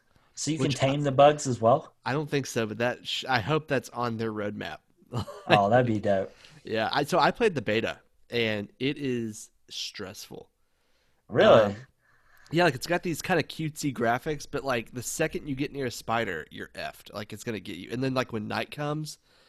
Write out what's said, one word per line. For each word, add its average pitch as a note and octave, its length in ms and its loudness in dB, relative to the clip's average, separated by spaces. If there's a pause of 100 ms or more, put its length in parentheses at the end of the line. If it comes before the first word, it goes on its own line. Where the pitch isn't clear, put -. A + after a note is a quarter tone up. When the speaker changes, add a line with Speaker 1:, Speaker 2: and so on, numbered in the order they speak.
(360)
Speaker 1:
So - 160 -4
you D#3+ 80 -2
Speaker 2:
Which D3+ 180 0
Speaker 1:
can C3+ 120 4
Speaker 2:
I C3+ 40 0
Speaker 1:
tame D3 80 -2
the C#3+ 100 0
bugs C#3+ 360 6
as A#2+ 120 0
well? A#2 340 4 (120)
Speaker 2:
I A#2+ 80 -2
don't D3 160 -4
think C#3 160 0
so, A#2 200 -2
but G#2+ 120 -6
that A#2 280 -2
sh-, - 220 -6
I B2+ 140 2
hope D3 260 0
that's C3 220 -2
on A#2+ 280 -2
their A2+ 140 -2
roadmap. G#2 460 -6 (340)
<laughs> B2 140 -4 (220)
Speaker 1:
Oh, G2+ 220 6
that'd B2 160 6
be A2 140 2
dope. G2 320 0 (320)
Speaker 2:
Yeah, G#2+ 300 -2
I, C#3+ 100 0
so E3+ 160 0
I D3+ 120 6
played G#3+ 240 0
the C3 60 -2
beta, G#2 380 0 (300)
and G#2+ 500 -2
it C#3 180 -2
is A#2+ 520 -4 (200)
stressful. - 800 -12 (800)
Speaker 1:
Really? C#3+ 360 8
Speaker 2:
Um, G2+ 120 0 (760)
yeah, E3 120 4
like, E3 100 4
it's B2 140 -10
got F3 160 0
these E3+ 180 -4
kinda E3+ 220 2
cutesy D3+ 500 -4
graphics, B2 560 -2
but, B2+ 140 -6
like, B2 300 -4
the A#2+ 100 -8
second D#3 440 -4
you C#3 80 -4
get C3+ 160 -4
near C3+ 140 -6
a A#2+ 60 -4
spider, G#2 580 -4
you're F#2+ 200 -12
effed. - 440 -12
Like, G#2 200 -10
it's G#2+ 100 -14
gonna A2 160 -4
get F2+ 180 -10
you. F2+ 140 -12
And B2 120 -4
then, C3 120 -2
like, B2+ 180 -2
when G#2+ 140 -4
night G#2+ 240 -2
comes D3+ 480 -6 (300)